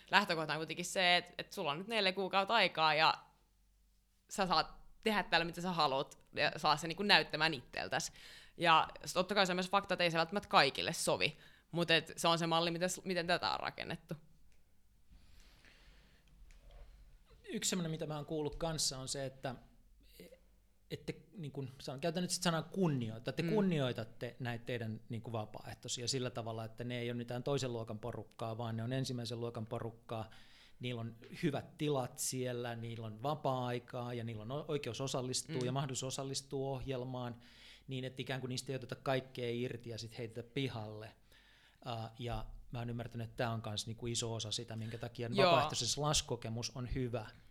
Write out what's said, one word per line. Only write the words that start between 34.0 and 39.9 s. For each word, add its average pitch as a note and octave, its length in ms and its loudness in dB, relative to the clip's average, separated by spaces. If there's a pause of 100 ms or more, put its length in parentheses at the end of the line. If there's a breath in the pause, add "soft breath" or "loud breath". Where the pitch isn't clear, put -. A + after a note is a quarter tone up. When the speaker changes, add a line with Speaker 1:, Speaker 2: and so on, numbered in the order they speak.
Speaker 2:
ja A#2 100 -4
niillä A2+ 180 -6
on A2+ 100 -8
o-, D3 160 -4
oikeus C3+ 320 -2
osallistua C3 600 -2
Speaker 1:
Mm. B2 60 0
Speaker 2:
ja B2 60 0
mahdollisuus C3+ 420 -2
osallistua C3+ 560 -4
ohjelmaan, B2+ 680 -4 (500 loud breath)
niin C3 180 -4
että C3 180 -6
ikään C3 180 -4
kuin B2 80 -4
niistä B2 240 -4
ei C3 40 -2
oteta B2 200 -8
kaikkea C3 540 -2
irti A#2+ 400 -4